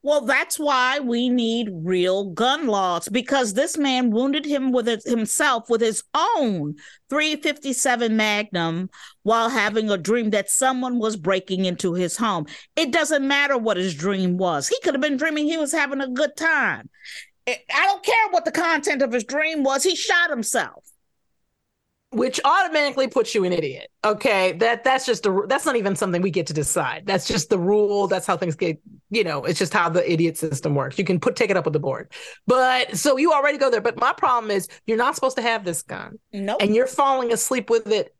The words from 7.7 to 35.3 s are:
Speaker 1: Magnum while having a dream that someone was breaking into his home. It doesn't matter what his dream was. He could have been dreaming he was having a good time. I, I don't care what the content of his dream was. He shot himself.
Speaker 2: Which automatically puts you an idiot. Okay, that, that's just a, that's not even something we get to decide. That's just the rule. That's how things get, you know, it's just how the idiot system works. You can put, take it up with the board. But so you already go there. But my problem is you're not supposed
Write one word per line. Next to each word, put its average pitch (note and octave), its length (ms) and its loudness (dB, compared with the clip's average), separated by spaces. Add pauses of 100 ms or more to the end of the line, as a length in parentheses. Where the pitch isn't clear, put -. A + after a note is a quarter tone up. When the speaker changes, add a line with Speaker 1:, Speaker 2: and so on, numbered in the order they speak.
Speaker 1:
Magnum F#3 720 -2 (360)
while A3+ 240 2
having G#3+ 420 0
a G3+ 80 2
dream G#3+ 320 0
that G3+ 180 0
someone B3+ 520 0
was A3 160 -2
breaking F#3 480 -2
into F3+ 300 -2
his F3+ 220 -2
home. F#3+ 300 -2 (300)
It D#4 160 0
doesn't D4+ 340 0
matter C#4 320 2
what A3 200 0
his F#3 160 -2
dream F3+ 440 0
was. E3+ 300 0
He B4+ 120 -2
could C#4+ 140 0
have C4+ 60 0
been D4 160 0
dreaming D4+ 300 0
he D#4+ 120 0
was D4 140 -2
having C#4+ 280 0
a C4+ 80 -4
good C#4+ 280 -2
time. D4 520 0 (600)
I, B3 100 -4 (160)
I D#4+ 120 4
don't G4 180 0
care A4 260 2
what E4+ 140 0
the D#4+ 80 -2
content D#4+ 500 0
of A#3+ 100 0
his A#3+ 120 -2
dream D4+ 400 -2
was. C4+ 180 2
He F4 140 2
shot F4 340 2
himself. A3+ 540 -4 (1300)
Speaker 2:
Which B3+ 320 0
automatically D4 640 2
puts A#3 260 0
you G3+ 100 2
an F3+ 80 0
idiot. D#3 380 -4 (140)
Okay, G#3 480 2
that, A#3 320 0
that's C4 200 2
just G#3+ 220 -2
a, F#3+ 220 2
that's C4+ 180 0
not C#4 80 0
even G3 220 0
something F3+ 260 0
we G3 80 0
get D#3+ 160 -2
to D#3 80 -8
decide. C#3+ 500 -2
That's G3 220 0
just - 240 -2
the G3+ 80 4
rule. G3+ 480 2
That's F#3 200 0
how F#3 100 0
things E3 180 -2
get, D#3+ 260 -2 (300)
you G#3+ 140 2
know, D3 200 -4
it's E3+ 140 0
just F#3+ 160 0
how F3 140 4
the E3+ 220 0
idiot E3 280 2
system D3 380 -2
works. C3+ 220 -4
You G3 60 0
can F3+ 140 2
put, B3 160 0
take G3+ 160 -4
it F#3+ 60 2
up D#3+ 100 -2
with D#3 60 -2
the D3 80 -2
board. C3 320 -6 (340)
But B3+ 500 2
so C4+ 220 2
you D#4+ 140 4
already C#4+ 260 2
go C4+ 120 2
there. A3+ 100 2
But A3+ 180 -4
my B3 140 2
problem A#3+ 400 0
is G3 160 -2 (180)
you're A3 100 0
not B3+ 200 0
supposed C4 200 -2